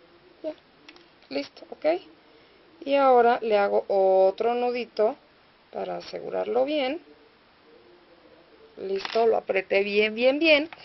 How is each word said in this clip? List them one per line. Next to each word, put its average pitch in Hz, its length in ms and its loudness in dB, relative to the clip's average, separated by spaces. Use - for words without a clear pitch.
Ya, 311 120 -10
listo, 277 400 -10
¿ok? 330 320 -2
Y 277 100 0
ahora 247 460 4
le 220 160 0
hago 202 320 0
otro 190 680 2
nudito 240 600 -2
para 185 260 -8
asegurarlo 185 680 -4
bien. 294 360 -4
Listo, 196 480 -4
lo 220 120 2
apreté 190 460 -2
bien, 208 320 0
bien, 262 240 0
bien. 311 300 2